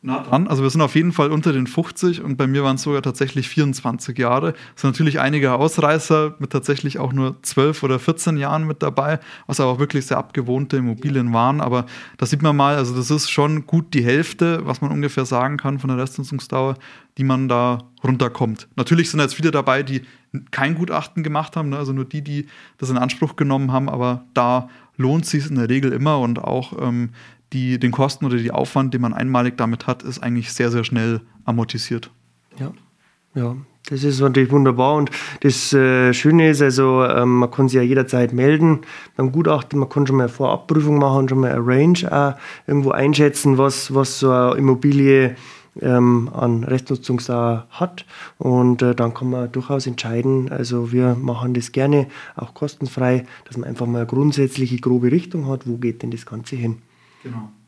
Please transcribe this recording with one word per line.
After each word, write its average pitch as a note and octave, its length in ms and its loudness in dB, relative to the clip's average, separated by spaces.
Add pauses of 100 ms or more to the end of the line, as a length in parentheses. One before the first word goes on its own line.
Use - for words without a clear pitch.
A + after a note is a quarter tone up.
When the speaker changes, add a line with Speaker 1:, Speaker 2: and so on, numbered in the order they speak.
Speaker 1:
Nah B2+ 220 -6
dran. D3+ 240 0
Also C3+ 160 0
wir C3+ 80 2
sind D#3 100 2
auf C#3+ 140 0
jeden E3 160 4
Fall D#3 220 0
unter D#3 200 0
den C3 140 0
fünfzig E3+ 560 -4
und C#3 140 -4
bei C3+ 100 0
mir C3+ 160 0
waren's C3+ 200 0
sogar C#3+ 200 -2
tatsächlich C3+ 460 -4
vierundzwanzig C3 680 -2
Jahre. B2+ 380 0 (200)
Es - 80 -14
sind C3+ 80 2
natürlich D3+ 280 0
einige C3+ 360 2
Ausreißer D3+ 840 2
mit C#3 120 -8
tatsächlich C#3 500 -4
auch C3 120 -4
nur C3 300 -2
zwölf D3+ 400 0
oder C3 160 0
vierzehn E3 380 -2
Jahren D3 280 -2
mit D#3 180 -6
dabei, D3 360 -2 (300)
was - 100 -6
aber B2+ 140 2
auch B2 80 -4
wirklich C#3+ 260 -2
sehr - 120 -2
abgewohnte C3 580 -4
Immobilien B2 560 -2
waren. B2 280 2
Aber B2 240 -2 (320)
da B2+ 100 -4
sieht C#3+ 160 -2
man D3+ 140 2
mal, C#3+ 200 2
also B2 180 -2
das B2+ 160 -4
ist D3+ 180 0
schon D3 380 0
gut E3 260 0
die B2+ 120 2
Hälfte, E3 600 0
was C3+ 140 -6
man C#3+ 120 -4
ungefähr C#3+ 320 -2
sagen C3 320 -2
kann C#3 240 -4
von C3+ 80 -6
der B2+ 100 -2
Restnutzungsdauer, C3 760 -6 (420)
die C3 60 -2
man C3 240 0
da B2 300 0 (260)
runterkommt. A#2+ 720 -2
Natürlich E3 340 0
sind D#3 80 -2
jetzt C#3 160 0
viele D#3+ 160 0
dabei, C3+ 320 0
die C3 200 -6 (500)
kein C#3+ 240 -2
Gutachten E3 480 -4
gemacht D3+ 320 -6
haben, D3+ 140 -4
ne? C#3 60 -4
Also C#3 160 -6
nur C3+ 120 -4
die, D3 180 -10
die C#3+ 240 -8 (320)
das C3 100 -6
in C3 80 0
Anspruch B2+ 380 -2
genommen C#3 380 0
haben, C3 160 0
aber B2 440 -4
da B2 360 0 (320)
lohnt D3+ 260 0
sich's D3 200 -2
in D3 100 -4
der A#2 120 0
Regel C3+ 240 0
immer C#3+ 280 0
und A#2+ 180 -2
auch, B2+ 420 -4
ähm, A#2+ 300 -2 (420)
die, B2+ 260 -2
den B2 120 2
Kosten C3+ 360 -2
oder B2 100 0
die A#2 160 -2
Aufwand, C3+ 420 -2
den B2 60 0
man A#2 120 0
einmalig B2 440 0
damit A#2 300 -2
hat, B2+ 160 -4
ist B2+ 200 -10
eigentlich A#2+ 300 -4
sehr, A#2+ 180 0
sehr A#2 140 0
schnell A2+ 360 -2 (240)
amortisiert. A#2 680 -4 (480)
Speaker 2:
Ja, C3 140 -10 (640)
ja. B2 220 -4 (320)
Das C#3 160 -4
ist C3+ 160 2
natürlich C3 320 4
wunderbar C3+ 420 4
und D3 160 0 (300)
das, - 320 0
äh, B2+ 400 6
Schöne D#3 380 6
ist, C#3+ 120 4
also, C3 420 4
ähm, B2 340 4
man B2 120 2
kann C3+ 180 2
sich B2 80 2
ja B2 60 6
jederzeit B2+ 500 2
melden D3+ 480 4 (360)
beim C3 160 0
Gutachten, D3+ 480 0
man C3+ 80 -2
kann C#3+ 180 0
schon C3+ 100 2
mal B2+ 80 4
eine A#2+ 80 -2
Vorabprüfung D3 680 0
machen C#3 220 2
und C3+ 100 2
schon C3 100 2
mal B2 100 2
eine A#2+ 160 0
Range D3 320 4 (120)
auch C#3+ 280 0 (300)
irgendwo C#3+ 220 0
einschätzen, C#3+ 680 4
was, C3+ 340 0
was C3+ 280 0
so C3+ 100 4
eine B2 260 4
Immobilie, C3+ 800 4 (460)
ähm, B2 540 4
an A#2 300 0
Restnutzungsdauer A#2+ 1080 -4
hat F3 340 -8 (340)
und, B2 440 2
äh, B2 120 2
dann A#2 200 -2
kann B2+ 160 -6
man B2 200 -4
durchaus C3 360 -4
entscheiden, B2+ 680 -2
also A#2+ 400 -4
wir B2+ 220 2
machen B2 400 -4
das A#2+ 180 -4
gerne C#3 340 2 (300)
auch A#2 180 -12
kostenfrei, B2+ 720 -2 (220)
dass B2 100 -14
man A#2+ 120 -8
einfach A#2+ 180 -6
mal A#2+ 120 -2
eine A#2 80 -2
grundsätzliche C3 720 0
grobe B2 340 2
Richtung E3 380 -2
hat, C3 180 -6
wo A#2+ 120 -6
geht A#2 240 -4
denn A#2 80 -6
das A2+ 160 -12
Ganze A2+ 280 -12
hin. A#2 280 -4 (400)
Speaker 1:
Genau. A2+ 280 -12 (180)